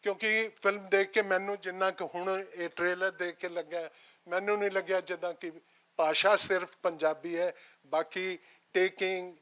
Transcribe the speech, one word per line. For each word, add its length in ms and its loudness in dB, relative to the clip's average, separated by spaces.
ਕਿਉਂਕਿ 460 0
ਫਿਲਮ 280 0
ਦੇਖ 220 4
ਕੇ 120 4
ਮੈਨੂੰ 380 0
ਜਿੰਨਾ 300 0
ਕੁ 140 -6
ਹੁਣ 140 -4
ਇਹ 160 -4
ਟ੍ਰੇਲਰ 420 0
ਦੇਖ 240 -6
ਕੇ 140 -6
ਲੱਗਿਆ, 400 -6
ਮੈਨੂੰ 320 0
ਨਹੀਂ 120 0
ਲੱਗਿਆ 300 0
ਜਿੱਦਾਂ 320 -6
ਕਿ 180 -10
ਭਾਸ਼ਾ 380 6
ਸਿਰਫ 460 0
ਪੰਜਾਬੀ 540 0
ਹੈ, 160 0
ਬਾਕੀ 520 -2
ਟੇਕਿੰਗ 680 0